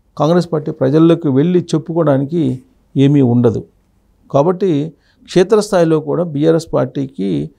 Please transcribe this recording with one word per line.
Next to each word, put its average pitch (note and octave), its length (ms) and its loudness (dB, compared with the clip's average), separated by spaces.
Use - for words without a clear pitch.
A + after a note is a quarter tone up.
కాంగ్రెస్ E3+ 360 0
పార్టీ D3+ 180 -6
ప్రజల్లోకి D#3+ 560 2
వెళ్ళి D#3+ 340 2
చెప్పుకోవడానికి D3 880 -2
ఏమీ C#3 240 4
ఉండదు. A#2+ 440 2
కాబట్టి E3 640 0
క్షేత్రస్థాయిలో F#3+ 760 0
కూడా D3 240 -4
బీఆర్ఎస్ D#3+ 500 -2
పార్టీకి D3 840 -4